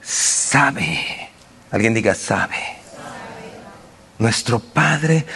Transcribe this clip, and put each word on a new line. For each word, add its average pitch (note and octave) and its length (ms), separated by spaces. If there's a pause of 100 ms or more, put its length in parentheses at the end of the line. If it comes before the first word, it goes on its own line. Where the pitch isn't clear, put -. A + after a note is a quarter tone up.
sabe". - 1300 (400)
Alguien A2 240
diga, A2 200
"Sabe". - 420 (1600)
Nuestro A2+ 420
Padre D3+ 760